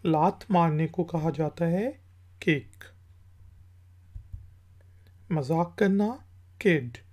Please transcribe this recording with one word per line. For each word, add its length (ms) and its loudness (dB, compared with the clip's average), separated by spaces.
लात 440 2
मारने 360 2
को 180 -4
कहा 260 -2
जाता 340 -4
है 360 -2
किक। 420 -2
मजाक 460 0
करना, 460 2
किड। 360 2